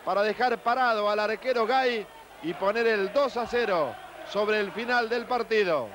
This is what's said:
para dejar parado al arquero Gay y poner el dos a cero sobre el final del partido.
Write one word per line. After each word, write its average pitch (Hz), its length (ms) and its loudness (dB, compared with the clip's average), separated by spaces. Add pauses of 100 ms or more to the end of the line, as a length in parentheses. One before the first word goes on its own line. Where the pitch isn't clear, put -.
para 190 200 2
dejar 220 400 0
parado 233 440 2
al 208 120 0
arquero 220 480 0
Gay 247 360 0 (380)
y 175 140 -4
poner 220 320 0
el 202 260 0
dos 277 240 2
a 233 80 -2
cero 185 500 0 (320)
sobre 214 320 0
el 202 120 -2
final 233 360 0
del 233 180 -2
partido. 208 680 2